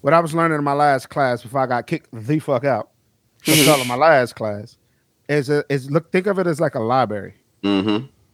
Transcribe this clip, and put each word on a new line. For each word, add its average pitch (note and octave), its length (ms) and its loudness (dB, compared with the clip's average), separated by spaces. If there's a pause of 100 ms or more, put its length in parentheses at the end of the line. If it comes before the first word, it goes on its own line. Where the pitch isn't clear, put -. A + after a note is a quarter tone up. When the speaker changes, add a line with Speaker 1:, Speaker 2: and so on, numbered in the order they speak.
Speaker 1:
what D3 120 2
I E3 80 6
was D#3 120 -6
learning E3 240 0
in C#3+ 60 -2
my C#3+ 100 0
last C#3+ 360 2
class B2+ 340 -2
before B2 180 -6
I C3 60 0
got A#2+ 180 -4
kicked - 280 -8
the A#2+ 260 -4
fuck C3 240 -2
out B2 280 -2 (500)
from D#3 140 2
Speaker 2:
Mm-hmm. D3 100 4
Speaker 1:
telling C3+ 220 2
my B2 80 -4
last C#3 400 4
class, G#2+ 420 -10 (500)
is C#3+ 220 -2
a, D3 200 0
is C#3 220 -4
look, D#3+ 200 -2
think F#3+ 160 0
of F#3+ 120 0
it F3 80 0
as D3+ 140 -2
like D3 140 -2
a C3 40 -4
library. G#2+ 540 -2 (300)
Speaker 2:
Mm-hmm. G2+ 260 2
Speaker 1:
You G#2 120 0
get C3+ 80 -14 (240)